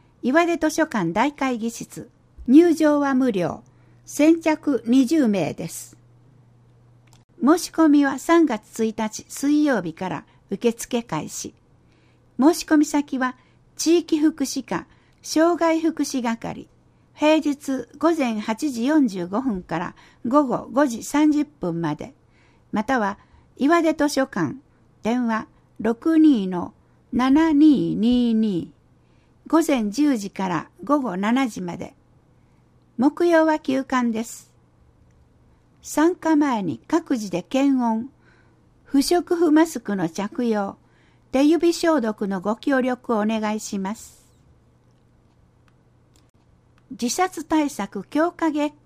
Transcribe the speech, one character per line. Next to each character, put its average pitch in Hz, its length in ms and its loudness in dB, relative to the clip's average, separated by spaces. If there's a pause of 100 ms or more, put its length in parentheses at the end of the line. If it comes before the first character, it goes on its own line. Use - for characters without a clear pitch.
(220)
岩 320 240 2
出 339 100 0
図 311 140 0
書 311 160 0
館 175 260 -4
大 247 200 0
会 262 260 -4
議 226 120 -6
室。 - 380 -16 (380)
入 311 280 8
場 294 260 2
は 277 140 0
無 254 180 0
料。 175 320 -4 (420)
先 320 340 4
着 302 460 -2
二 254 200 4
十 302 200 2
名 185 260 0
で 165 160 -10
す。 - 280 -16 (1500)
申 320 140 4
し - 120 -8
込 320 180 2
み 285 160 6
は 269 160 -2
三 330 260 4
月 226 380 -4
一 220 120 -4
日 220 320 -6
水 294 360 0
曜 247 180 2
日 165 120 -8
か 185 140 -8
ら 165 160 -8 (240)
受 226 220 0
付 233 320 -6
開 - 260 -8
始。 - 260 -14 (840)
申 302 160 4
し - 100 -8
込 311 140 2
み 302 60 4
先 285 340 -4
は 254 180 -6 (400)
地 339 220 2
域 330 200 -2
福 302 260 0
祉 262 200 -8
課、 - 220 -8 (360)
障 330 360 2
害 330 220 2
福 320 240 -2
祉 269 180 -6
係、 226 460 -8 (460)
平 302 220 4
日 285 500 -4 (120)
午 320 180 2
前 233 240 -4
八 220 300 -4
時 233 140 -6
四 294 220 2
十 180 200 -6
五 196 140 -4
分 214 220 -4
か 165 160 -8
ら 175 160 -8 (320)
午 285 180 4
後 - 280 -4
五 285 140 2
時 226 180 -6
三 302 260 2
十 294 140 0
分 170 360 -6
ま 151 140 -2
で、 - 200 -16 (580)
ま 208 120 -2
た 269 140 -2
は 202 200 -4 (380)
岩 320 260 2
出 311 100 2
図 294 160 -2
書 269 180 -2
館、 165 300 -4 (460)
電 240 240 -2
話 226 200 -4 (320)
六 320 400 0
二 262 300 4
の 180 260 -6 (380)
七 269 400 4
二 269 420 4
二 233 400 2
二、 214 380 -2 (760)
午 320 200 2
前 226 240 0
十 277 260 0
時 196 140 -8
か 190 180 -6
ら - 220 -4 (120)
午 294 180 0
後 214 160 -6
七 233 320 0
時 - 120 -10
ま 175 160 -10
で。 - 180 -14 (1040)
木 294 280 2
曜 320 200 4
は 311 120 0
休 262 260 -4
館 247 260 -2
で 220 140 -6
す。 - 280 -20 (1300)
参 330 320 0
加 320 220 0
前 269 260 0
に - 240 -6
各 311 260 -2
自 214 180 -6
で 175 120 -4
検 269 400 0
温、 226 280 -4 (760)
不 277 180 2
織 349 320 0
布 339 160 2
マ 311 160 6
ス 262 140 -10
ク 202 160 -6
の 170 120 -4
着 208 360 -6
用、 208 320 -2 (560)
手 269 120 2
指 330 280 4
消 320 280 0
毒 214 280 -4
の 190 120 -4
ご 208 160 -4
協 269 240 0
力 247 340 -4
を 208 60 0
お 214 60 -2
願 214 300 -2
い 214 40 -8
し - 180 -8
ま 190 160 -6
す。 - 280 -20 (2750)
自 - 180 -6
殺 359 360 -4
対 302 260 0
策 196 340 -10
強 330 280 -2
化 320 180 -2
月 294 240 -4 (120)